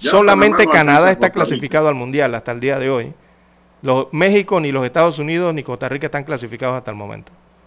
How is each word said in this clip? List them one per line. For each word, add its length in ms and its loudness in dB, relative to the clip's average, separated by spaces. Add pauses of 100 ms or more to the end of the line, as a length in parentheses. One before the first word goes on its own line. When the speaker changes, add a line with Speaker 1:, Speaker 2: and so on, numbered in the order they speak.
Speaker 1:
Ya 100 -2
Speaker 2:
Solamente 540 4
Speaker 1:
Panamá 80 2
no 60 -
Speaker 2:
Canadá 200 4
Speaker 1:
alcanza 100 6
a 40 4
Speaker 2:
está 160 0
Speaker 1:
Costa 120 -4
Rica. 100 2
Speaker 2:
clasificado 380 0
al 60 0
Mundial 400 -2
hasta 180 -8
el 80 -8
día 180 -2
de 120 -2
hoy. 220 -4 (680)
Los, 300 0
México, 480 0
ni 120 -2
los 120 -2
Estados 340 0
Unidos, 360 -2
ni 80 -6
Costa 260 -8
Rica 180 -6
están 180 -6
clasificados 520 -6
hasta 140 -10
el 80 -12
momento. 340 -16 (340)